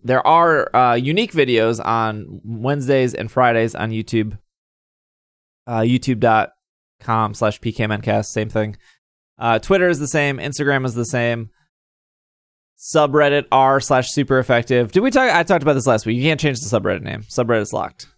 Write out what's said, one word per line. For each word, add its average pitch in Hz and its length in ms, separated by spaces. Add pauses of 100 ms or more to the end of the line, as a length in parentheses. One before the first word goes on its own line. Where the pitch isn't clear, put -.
there 127 220
are, 160 480
uh, 123 200
unique 156 380
videos 117 520
on 110 600
Wednesdays 127 720
and 110 160
Fridays 117 460
on 110 160
YouTube. 110 440 (1300)
Uh, 117 180
youtube 123 360
dot 110 360 (460)
com 110 340
slash - 260
P 120 120
K 113 120
M 107 80
N 104 100
cast, 107 300
same 107 160
thing. 107 280 (640)
Uh, 113 220
Twitter 180 280
is 147 120
the 147 80
same. 143 300
Instagram 139 460
is 120 120
the 120 80
same. 117 460 (1300)
Subreddit 143 720
r 135 260
slash 131 320
super 135 300
effective. 120 500
Did 185 140
we 262 80
talk? 262 180
I 170 140
talked 170 180
about 147 120
this 127 120
last 117 180
week. 113 120
You 127 80
can't 156 160
change 139 200
the 107 200
subreddit 92 220
name. - 200
Subreddit's 113 500
locked. - 460